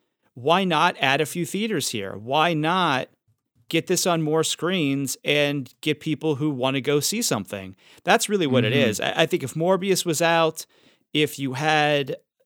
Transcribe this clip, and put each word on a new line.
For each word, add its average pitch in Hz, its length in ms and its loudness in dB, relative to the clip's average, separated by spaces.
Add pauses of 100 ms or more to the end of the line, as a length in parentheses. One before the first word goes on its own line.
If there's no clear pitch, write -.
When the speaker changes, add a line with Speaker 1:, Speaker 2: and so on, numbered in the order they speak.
(340)
Speaker 1:
Why 160 300 2
not 170 360 2
add 139 200 2
a 151 60 0
few 170 200 -4
theaters 202 440 -4
here? 98 260 -8
Why 147 380 0
not 156 540 0 (600)
get 165 180 0
this 180 200 0
on 165 160 2
more 156 220 2
screens 143 800 -2
and 147 580 0
get 151 180 -2
people 156 360 -2
who 151 140 -2
wanna 135 300 -2
go 143 200 0
see 214 220 -2
something? 98 540 -6 (280)
That's 202 240 2
really 196 180 0
what 127 180 4
it 110 80 2
Speaker 2:
Mm-hmm. 127 180 4
Speaker 1:
is. 107 100 -4
I, - 120 -2 (100)
I 160 40 4
think 175 160 -2
if 131 120 -8
Morbius 185 520 0
was 165 160 0
out, 165 420 2 (480)
if 151 260 0
you 135 160 -4
had 147 640 0 (300)